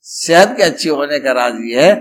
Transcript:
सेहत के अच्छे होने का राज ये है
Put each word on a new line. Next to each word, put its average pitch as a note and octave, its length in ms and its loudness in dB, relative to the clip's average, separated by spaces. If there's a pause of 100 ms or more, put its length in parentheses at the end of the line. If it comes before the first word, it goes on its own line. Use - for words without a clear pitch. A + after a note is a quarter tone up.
सेहत F#3 560 0
के G#3 60 2
अच्छे D#3+ 280 -2
होने C#3+ 300 -4
का C3 120 -2
राज B2 280 -2
ये A#2 220 -2
है F#3 180 6